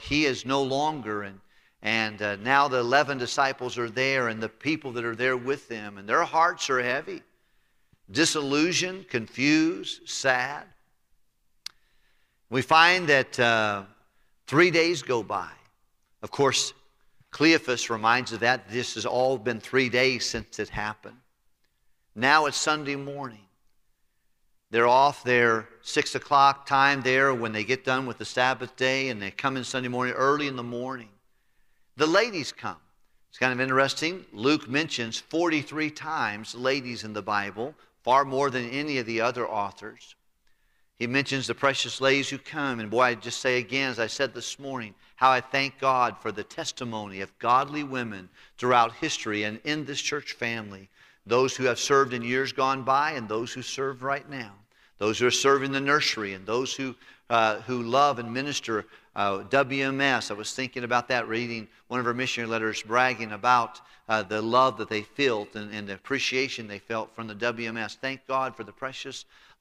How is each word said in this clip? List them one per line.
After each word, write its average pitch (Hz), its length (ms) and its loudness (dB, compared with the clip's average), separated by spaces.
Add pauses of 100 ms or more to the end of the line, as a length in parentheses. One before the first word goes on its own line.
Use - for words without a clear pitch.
he 151 240 0
is 123 220 -2
no 139 160 0
longer, 131 580 -2
and, 98 180 -14 (440)
and, 107 400 -2
uh, 101 140 -2
now 135 300 -2
the 127 120 0
eleven 131 400 0
disciples 127 580 -4
are 120 140 -4
there, 131 380 0
and 110 120 -6
the 110 80 -4
people 147 440 -6
that 117 120 -6
are 117 100 -4
there 127 220 0
with 131 300 -6
them, 104 320 -12
and 101 100 -10
their 143 140 2
hearts 165 480 0
are 127 100 2
heavy, 143 400 -4 (880)
disillusioned, 156 1000 0
confused, 151 1000 0
sad. 135 540 -2 (1900)
We 127 100 2
find 170 460 6
that, 135 320 4
uh, 110 440 2 (600)
three 170 240 4
days 165 320 2
go 123 220 -2
by. 95 260 -6 (720)
Of 107 80 -12
course, - 440 0 (580)
Cleophas 147 580 2
reminds 117 440 2
of 104 80 -8
that. 117 280 2
This 120 240 -4
has 107 120 -6
all 127 340 2
been 110 200 -4
three 127 300 0
days 123 360 2
since - 340 -6
it 104 100 -6
happened. 107 480 -10 (960)
Now 143 300 6
it's 139 100 -2
Sunday 151 400 -2
morning. 139 460 -10 (1300)
They're 117 180 4
off 135 360 4
their 120 440 4 (140)
six - 340 -2
o'clock 139 520 4
time 139 340 4
there 131 320 4
when 117 180 -2
they 107 120 -4
get 127 200 -2
done 131 220 0
with 117 140 -8
the 110 60 -8
Sabbath 127 500 0
day, 131 340 0
and 113 100 -6
they 98 120 -6
come 135 260 -4
in 123 60 -6
Sunday 127 260 -4
morning, 123 240 -2
early 143 340 2
in 135 80 -6
the 123 80 -8
morning. 120 460 -8 (880)
The 147 80 2
ladies 185 460 2
come. 92 260 -10 (520)
It's - 100 -20
kind 127 140 2
of 123 60 -2
interesting. 135 720 0
Luke 135 380 0
mentions 123 480 -4
forty-three 156 720 -2
times 127 640 -6
ladies 123 500 -2
in 107 100 -10
the 104 100 -6
Bible, 104 500 -4 (300)
far 131 200 6
more 135 260 0
than 123 200 -4
any 139 300 -4
of 113 80 -6
the 113 140 -2
other 120 260 0
authors. 104 680 -8 (840)
He 120 100 -2
mentions 135 400 0
the 117 80 -4
precious 127 440 0
ladies 135 300 2
who 139 80 -6
come. 139 420 -6
And 110 100 -8
boy, 113 120 2
I 123 140 4
just 117 260 -8
say 127 180 2
again, 131 320 -2
as 113 80 -6
I 113 80 0
said 127 260 -2
this 120 240 -10
morning, 127 380 -10 (220)
how 131 120 6
I 127 120 6
thank 139 360 -2
God 127 400 2
for 113 140 -4
the 101 120 -8
testimony 107 760 -8
of 95 180 -10
godly 139 460 2
women 117 460 -8 (280)
throughout 120 360 4
history 110 500 -4
and 107 220 -6
in 151 180 -4
this 135 160 -8
church - 340 -6
family, 107 540 -6 (380)
those 123 280 4
who 131 120 0
have 120 140 2
served 135 340 4
in 117 100 -6
years 127 300 -2
gone 135 300 0
by 139 280 2
and 127 160 -8
those 113 240 -4
who 131 100 -10
serve 135 420 -8
right 139 260 -4
now, 123 240 -12 (440)
those 107 220 0
who 120 80 4
are 123 40 6
serving 135 420 2
the 135 80 -2
nursery 139 520 0
and 95 120 -14
those 123 280 -2
who, 131 220 -8 (340)
uh, 113 320 2
who 123 220 -6
love 131 360 2
and 117 140 -8
minister, 127 520 -4 (320)
uh, 101 220 0 (100)
W 135 340 2
M 135 160 -2
S. 131 320 0
I - 20 -6
was 104 200 -8
thinking 127 320 -6
about 120 240 0
that, 120 180 0
reading 113 400 -4 (220)
one 123 100 -2
of 120 80 -2
our 120 60 2
missionary 120 360 -4
letters, 110 340 -2
bragging 117 500 2
about, 117 480 2 (260)
uh, 110 160 2
the 107 180 -2
love 123 360 4
that 110 100 -6
they 107 140 -2
felt 110 540 -2
and, 107 180 -10
and 104 160 -10
the 98 60 -8
appreciation 127 760 -4
they 101 100 -12
felt 113 340 -6
from 113 140 -12
the 107 80 -12
W 117 320 -2
M 113 80 -8
S. 110 240 -8
Thank 131 280 -8
God 131 280 -2
for - 80 -12
the 101 80 -14
precious 135 540 -12 (360)